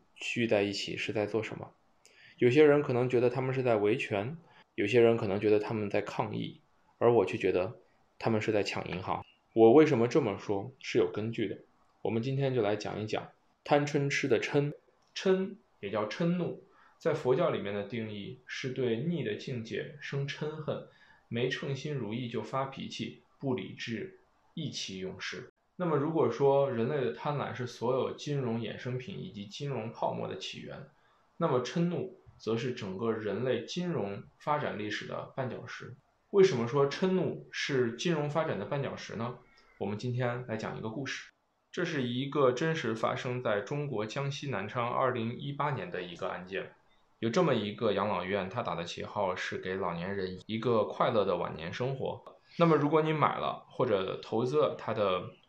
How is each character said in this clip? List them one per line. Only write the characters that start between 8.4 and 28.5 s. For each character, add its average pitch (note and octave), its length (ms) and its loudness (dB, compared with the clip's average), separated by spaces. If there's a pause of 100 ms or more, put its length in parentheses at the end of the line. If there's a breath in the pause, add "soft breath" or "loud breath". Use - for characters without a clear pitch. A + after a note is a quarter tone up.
在 G#2 100 2
抢 - 260 -4
银 F2 140 -6
行。 F2+ 240 -6 (280)
我 A2+ 200 10
为 D3+ 140 10
什 C3 100 4
么 A#2 100 4
这 D3+ 140 4
么 G2+ 160 0
说？ G#2 420 -4
是 - 200 0
有 F2+ 120 4
根 G#2+ 200 -4
据 A2 160 -2
的。 F2+ 100 -6 (460)
我 G#2 80 -2
们 A2+ 100 0
今 C3+ 160 -2
天 C3+ 160 0
就 B2 80 2
来 G#2 140 2
讲 G2 260 -6
一 A2 60 -6
讲 - 200 -4 (360)
贪 C#3+ 240 4
嗔 C#3+ 200 0
痴 C#3 200 -2
的 A2 120 4
嗔。 D3 320 0 (440)
嗔 F#3+ 400 2 (240)
也 G2+ 100 -6
叫 G#2+ 180 0
嗔 - 180 -2 (120)
怒， - 260 -4 (340 soft breath)
在 D#3+ 160 0
佛 - 220 2
教 E3+ 140 4
里 A2+ 100 0
面 G2+ 140 -4
的 G2+ 100 -2
定 A2 280 -6
义 G2+ 360 -10
是 - 220 -6
对 B2 280 0
逆 D#3 260 -2
的 G#2 120 -2
境 A#2 280 -6
界 G2+ 380 -8
生 C#3 260 -4
嗔 D3+ 220 -6
恨， D3 380 -8 (400 loud breath)
没 A#2+ 220 -2
称 - 260 -4
心 D3+ 180 -6
如 A2 200 -4
意 B2 160 -6
就 A2 120 -4
发 C3+ 240 -4
脾 - 220 -10
气， - 340 -8 (180)
不 C3+ 140 -2
理 - 240 -6
智， A2 420 -8 (360)
意 C#3+ 160 -6
气 - 260 -8
用 F#2 240 -8
事。 - 300 -10 (240)
那 F3+ 100 -4
么 D#3 120 2
如 D3 140 0
果 C3 200 2
说 C#3 400 4
人 A#2 160 0
类 C#3+ 180 0
的 A2+ 80 -2
贪 C#3+ 240 -4
婪 G#2+ 160 -4
是 A#2+ 140 -8
所 A#2+ 260 -2
有 A#2+ 220 0
金 C#3+ 240 -4
融 A#2 200 -2